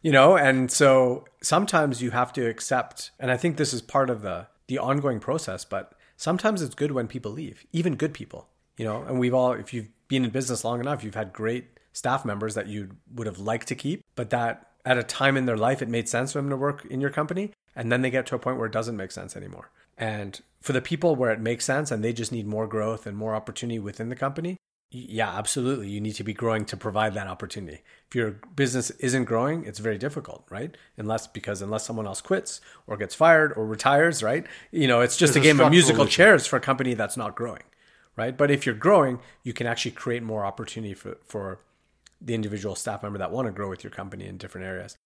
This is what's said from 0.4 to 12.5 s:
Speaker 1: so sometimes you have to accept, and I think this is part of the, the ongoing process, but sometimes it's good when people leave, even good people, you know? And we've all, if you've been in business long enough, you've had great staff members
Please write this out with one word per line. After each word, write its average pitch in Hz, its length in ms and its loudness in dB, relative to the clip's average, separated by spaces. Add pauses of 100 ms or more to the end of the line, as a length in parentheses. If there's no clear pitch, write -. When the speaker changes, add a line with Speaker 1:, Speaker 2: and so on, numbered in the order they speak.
Speaker 1:
so 131 540 6 (180)
sometimes 156 600 2
you 120 100 -2
have 123 220 0
to 123 120 -2
accept, - 720 -4
and 127 140 -2
I 123 40 2
think 160 200 0
this 143 180 0
is 113 80 -4
part 135 280 0
of 110 120 -4
the, 87 240 -6 (220)
the 127 100 -4
ongoing 135 400 0
process, 127 460 -6
but - 300 -8 (220)
sometimes 180 460 -2
it's 123 140 -8
good 147 160 -2
when 120 160 -4
people 113 240 -10
leave, 156 400 -14
even 165 240 0
good 151 180 -4
people, - 340 -16 (280)
you 117 80 -8
know? 110 180 -4
And 127 160 -4
we've 123 160 2
all, 127 180 4
if 107 220 -8
you've 110 140 -8 (200)
been 131 160 0
in 113 60 -2
business 123 340 -4
long 120 160 -2
enough, 135 240 -4
you've 104 100 -10
had 104 180 -6
great 117 340 -4 (260)
staff 131 320 -2
members 107 300 -4